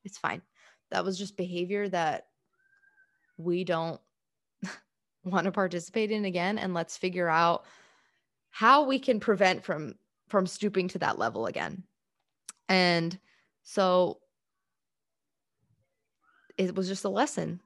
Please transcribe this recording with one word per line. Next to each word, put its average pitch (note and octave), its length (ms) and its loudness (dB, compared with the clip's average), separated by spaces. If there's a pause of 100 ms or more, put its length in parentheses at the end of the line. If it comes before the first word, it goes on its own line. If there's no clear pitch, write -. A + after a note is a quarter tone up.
It's G3 140 -14
fine." - 240 -4 (480)
That F3+ 160 0
was F#3+ 120 -4
just G3 200 -8
behavior F3+ 520 -4
that E3 380 -2 (1080)
we F3 260 -2
don't E3 380 -4 (600)
<laughs> - 300 -14 (320)
wanna F3+ 280 0
participate F#3+ 600 -2
in G#3+ 140 -2
again. F#3 320 -2
And F#3 160 -4
let's E3+ 240 -6
figure F3+ 320 -2
out E3 360 4 (840)
how C4 340 6
we C4+ 160 2
can A#3+ 200 2
prevent F#3 440 2
from, D3+ 320 -6 (320)
from F#3+ 200 2
stooping F#3+ 420 -2
to F3 100 -8
that D3 200 0
level A2+ 260 -2
again. F#2+ 380 -6 (840)
And F3 500 2 (460)
so F3+ 560 2 (2500)
it F3+ 180 0
was F#3 120 0
just F#3+ 180 -6
a G3 40 0
lesson. F3+ 560 -2